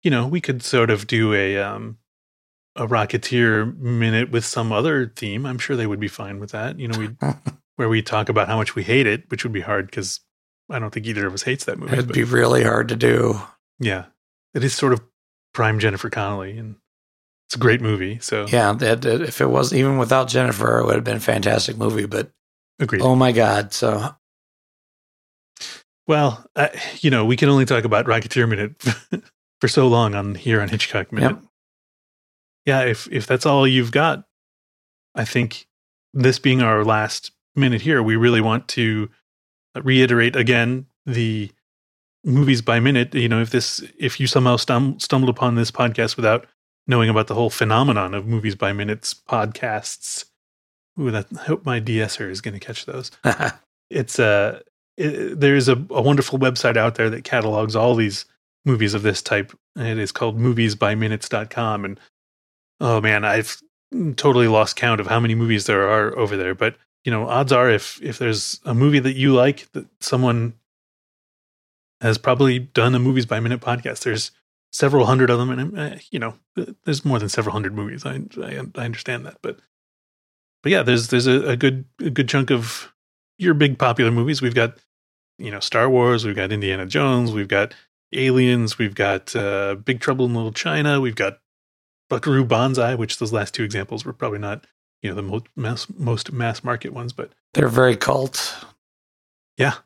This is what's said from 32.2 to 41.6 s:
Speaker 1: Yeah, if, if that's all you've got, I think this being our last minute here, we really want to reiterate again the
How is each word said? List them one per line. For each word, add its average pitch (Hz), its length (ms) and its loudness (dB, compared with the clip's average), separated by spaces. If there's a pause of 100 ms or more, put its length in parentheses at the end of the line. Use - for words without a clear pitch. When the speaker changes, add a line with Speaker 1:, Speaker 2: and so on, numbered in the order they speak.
Speaker 1:
Yeah, 135 160 2
if, 120 280 -2
if 113 160 -4
that's 127 200 0
all 139 200 4
you've 127 260 2
got, 151 320 2 (920)
I 113 100 -4
think 120 420 -4 (460)
this 131 260 2
being 131 240 4
our 110 220 4
last 107 460 -2 (260)
minute 123 260 2
here, 135 200 2
we 110 140 2
really 117 240 4
want 110 280 0
to 107 420 -2 (640)
reiterate 131 640 4
again 123 500 2 (200)
the 113 440 -2 (720)